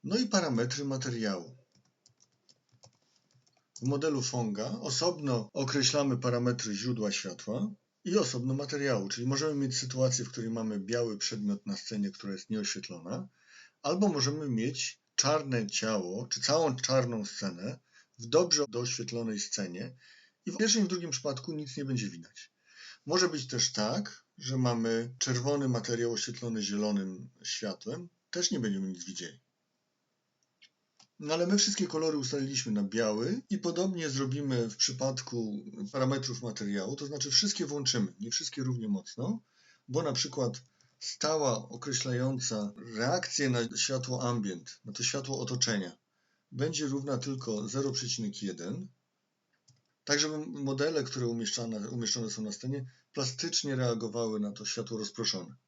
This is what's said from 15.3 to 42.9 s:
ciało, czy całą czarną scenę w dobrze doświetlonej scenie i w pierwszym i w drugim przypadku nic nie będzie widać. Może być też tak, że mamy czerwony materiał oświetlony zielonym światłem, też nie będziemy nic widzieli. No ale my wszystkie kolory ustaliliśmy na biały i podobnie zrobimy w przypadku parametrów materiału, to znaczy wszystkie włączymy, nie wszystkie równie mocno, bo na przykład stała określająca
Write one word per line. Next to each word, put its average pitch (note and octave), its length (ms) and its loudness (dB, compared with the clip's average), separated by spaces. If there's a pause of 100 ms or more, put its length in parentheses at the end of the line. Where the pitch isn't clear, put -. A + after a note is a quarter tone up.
ciało, G#2 600 0
czy - 140 -4
całą D3 360 4
czarną B2 480 2
scenę G2 540 -4 (400)
w A#2 80 -12
dobrze D#3+ 420 6
doświetlonej A#2 720 -2
scenie F#2+ 560 -4 (500)
i E3+ 60 -4
w F#3 40 -6
pierwszym A3 260 6
i - 20 6
w F3+ 40 2
drugim F3 220 -2
przypadku C3+ 420 -2
nic D3+ 240 -6
nie C#3+ 80 -2
będzie A#2 260 0
widać. - 420 -16 (540)
Może F3+ 220 4
być C#3+ 180 -2
też - 260 0
tak, B2+ 520 -2 (140)
że C3 200 -2
mamy A#2 600 2
czerwony C3 500 2
materiał A#2+ 440 2
oświetlony A2+ 500 -2
zielonym G2+ 680 0 (140)
światłem, C3 640 -4 (220)
też F3 200 0
nie D#3 100 0
będziemy G2 280 0
nic F2 160 -8
widzieli. F2 360 -10 (1800)
No D3 140 0
ale F3 120 4
my G3 120 6
wszystkie G3+ 280 4
kolory D#3 320 2
ustaliliśmy C3+ 540 -2
na G2+ 100 2
biały A2+ 680 2
i G3+ 80 2
podobnie E3+ 520 0
zrobimy C3 600 0
w - 60 -12
przypadku B2 880 0 (280)
parametrów C3 500 0
materiału, G#2 540 -2
to D3 100 -6
znaczy C#3 240 -4
wszystkie F#3 360 4
włączymy, C3 540 2
nie A2+ 100 -6
wszystkie - 320 -2
równie A#2+ 260 0
mocno, B2+ 540 -2 (460)
bo C#3+ 140 2
na D3 100 0
przykład B2 500 -2 (380)
stała D3 680 0
określająca B2 1040 0 (240)